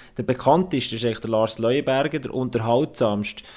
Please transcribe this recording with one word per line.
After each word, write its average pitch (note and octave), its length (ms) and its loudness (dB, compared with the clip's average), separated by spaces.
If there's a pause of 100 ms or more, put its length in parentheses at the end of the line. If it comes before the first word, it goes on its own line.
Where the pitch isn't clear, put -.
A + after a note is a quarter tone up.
(180)
der B2 60 -4
bekannteste D3+ 720 2
ist A2+ 100 -4
eigentlich A2 140 -2
der A2 100 -8
Lars A2 300 0
Leuenberger, C3+ 600 0
der C3+ 140 -8
unterhaltsamste. A#2 1080 0 (140)